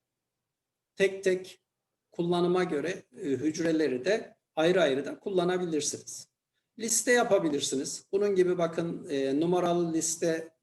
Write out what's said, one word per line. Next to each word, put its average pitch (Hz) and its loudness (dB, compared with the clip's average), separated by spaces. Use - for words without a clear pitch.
Tek 190 0
tek 185 -2
kullanıma 175 0
göre, 165 -4
e, 185 -8
hücreleri 156 0
de 214 -2
ayrı 175 4
ayrı 139 2
da 143 -10
kullanabilirsiniz. 175 -2
Liste 226 0
yapabilirsiniz. 165 0
Bunun 202 2
gibi 180 4
bakın, 170 -2
e, 135 0
numaralı 175 2
liste 165 -2